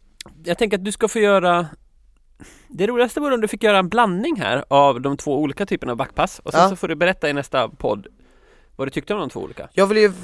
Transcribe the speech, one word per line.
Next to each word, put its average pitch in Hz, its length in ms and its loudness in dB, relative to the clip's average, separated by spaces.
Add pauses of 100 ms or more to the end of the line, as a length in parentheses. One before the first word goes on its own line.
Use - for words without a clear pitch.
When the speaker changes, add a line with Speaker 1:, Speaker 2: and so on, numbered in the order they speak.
(440)
Speaker 1:
jag 170 140 -4
tänker 214 200 -2
att 185 80 -6
du 208 60 -6
ska 214 160 -2
få 226 120 -2
göra, 180 480 2 (1000)
det 180 200 -2
roligaste 240 320 0
vore 294 160 0
om 233 60 0
du 214 60 0
fick - 160 -6
göra 208 140 4
en 185 120 2
blandning 220 520 0
här 123 260 0
av 139 340 4
de 139 160 -2
två 143 220 -2
olika 151 260 -4
typerna 156 260 -4
av 120 60 -4
backpass. 139 420 -4
Och - 120 -12
sen 165 100 4
Speaker 2:
Ja. 190 80 6
Speaker 1:
så 190 60 -6
får 180 120 -6
du 160 80 -4
berätta 175 340 -2
i 143 40 -2
nästa 131 360 -2
podd 104 380 -6 (680)
vad 131 120 -6
du - 40 -10
tyckte 165 220 -6
om 208 60 -6
de 151 100 -6
två - 100 -12
olika. - 340 -14
Speaker 2:
Jag 196 140 2
vill 214 100 0
ju 208 140 4 (120)